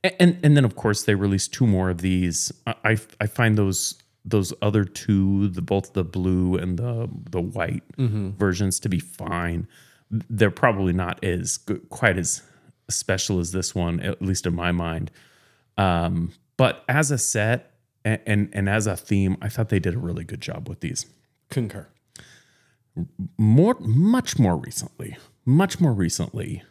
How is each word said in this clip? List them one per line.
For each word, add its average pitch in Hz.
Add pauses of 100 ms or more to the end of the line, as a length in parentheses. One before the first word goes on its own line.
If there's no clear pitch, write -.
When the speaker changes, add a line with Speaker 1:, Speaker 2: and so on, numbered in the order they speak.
Speaker 1:
A-, 180
and, 175
and 147
then, 139
of 104
course, -
they 107
released 98
two 131
more 92
of 87
these. 90 (160)
I, 113
I, 110 (240)
I 107
find 110
those, 98 (300)
those 98
other 104
two, 98
the, 90
both 98
the 95
blue 90
and 90
the, 117 (200)
the 87
white 87 (140)
Speaker 2:
Mm-hmm. 107
Speaker 1:
versions, 98
to 107
be 90
fine. 85 (640)
They're 107
probably 95
not 87
as 87
g-, - (100)
quite 98
as - (480)
special 95
as 85
this 95
one, 85
at -
least 95
in 87
my 87
mind. 85 (680)
Um, 85 (240)
but 127
as 143
a 139
set 113 (340)
a-, 107
and, 104
and 101
as 104
a 95
theme, 98
I -
thought 110
they 98
did 85
a 123
really 85
good 95
job -
with 92
these. - (440)
Speaker 2:
Concur. 107 (1500)
Speaker 1:
More, 135
much 185
more 92
recently, - (300)
much 170
more 156
recently -